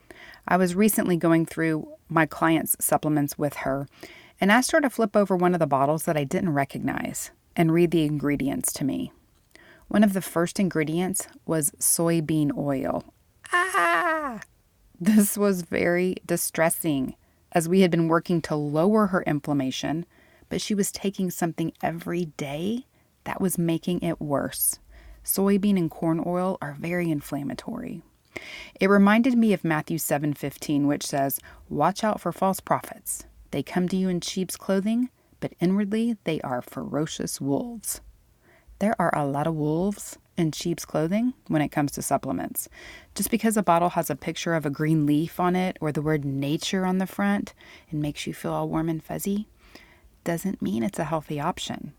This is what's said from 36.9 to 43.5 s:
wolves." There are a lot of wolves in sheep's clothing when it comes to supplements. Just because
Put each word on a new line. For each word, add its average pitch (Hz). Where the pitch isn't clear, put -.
wolves." 202
There 214
are 170
a 147
lot 143
of 165
wolves 160
in 165
sheep's -
clothing 202
when 156
it 143
comes 143
to -
supplements. -
Just -
because 220